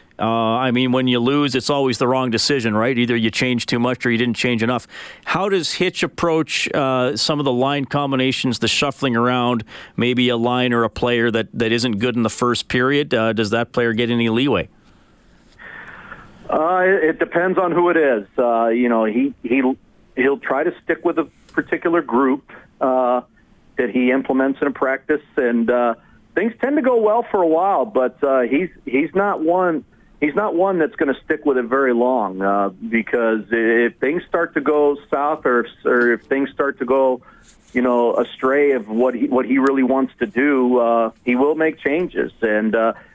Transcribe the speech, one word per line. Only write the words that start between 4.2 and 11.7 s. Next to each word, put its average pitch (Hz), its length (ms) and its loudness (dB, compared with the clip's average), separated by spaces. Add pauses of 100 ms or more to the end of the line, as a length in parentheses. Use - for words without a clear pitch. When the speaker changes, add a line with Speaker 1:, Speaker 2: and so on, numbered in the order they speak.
Speaker 1:
change 120 260 -2
enough. 117 240 -2 (380)
How 185 240 -2
does 190 240 -2
Hitch 180 300 -4
approach, 160 720 -2
uh, 127 420 0
some 147 220 -2
of 143 80 -2
the 127 60 2
line 135 340 0
combinations, 135 720 -2
the 120 100 -2
shuffling 135 480 -2
around, 123 480 0 (320)
maybe 123 320 2
a 120 80 0
line 123 380 0
or 117 100 2
a 113 60 -2
player 120 400 0
that, 110 240 -2
that 113 180 0